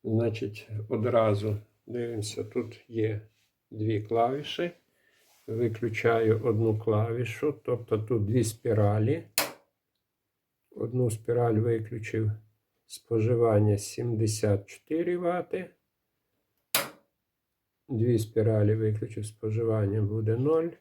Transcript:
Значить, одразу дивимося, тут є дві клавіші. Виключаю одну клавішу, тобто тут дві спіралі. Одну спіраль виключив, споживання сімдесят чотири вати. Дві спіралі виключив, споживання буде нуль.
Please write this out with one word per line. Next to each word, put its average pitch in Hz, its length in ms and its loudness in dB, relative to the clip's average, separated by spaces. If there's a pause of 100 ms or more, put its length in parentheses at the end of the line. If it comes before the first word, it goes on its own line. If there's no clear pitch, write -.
Значить, 110 640 -2 (200)
одразу 110 680 2 (300)
дивимося, 117 580 -8
тут 110 440 -8
є 110 320 -2 (500)
дві 107 320 -2
клавіші. 131 680 -2 (760)
Виключаю 113 960 2
одну 110 340 2
клавішу, 117 760 0 (100)
тобто 113 340 -2
тут 110 260 0
дві 113 200 2
спіралі. 107 800 2 (1500)
Одну 120 400 -2
спіраль 117 440 0
виключив, 110 760 0 (560)
споживання 110 920 4
сімдесят 107 880 0
чотири 170 500 -4
вати. 175 540 -4 (2250)
Дві 117 300 2
спіралі 110 560 2
виключив, 107 520 -2
споживання 110 760 -2
буде 110 340 0
нуль. 160 320 0 (120)